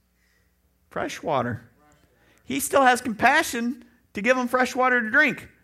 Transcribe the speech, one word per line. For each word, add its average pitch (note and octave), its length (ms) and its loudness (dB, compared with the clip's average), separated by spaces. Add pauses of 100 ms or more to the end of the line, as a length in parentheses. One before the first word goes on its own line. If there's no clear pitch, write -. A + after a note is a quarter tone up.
(880)
fresh - 340 -8
water. B2+ 400 -2 (800)
He C#4 160 -6
still C#4 240 2
has B3 160 4
compassion B3 840 0 (280)
to G#3 100 -8
give B3 120 2
them B3+ 120 -2
fresh B3+ 280 0
water B3 240 2
to A3 120 -4
drink. C#4 360 0 (160)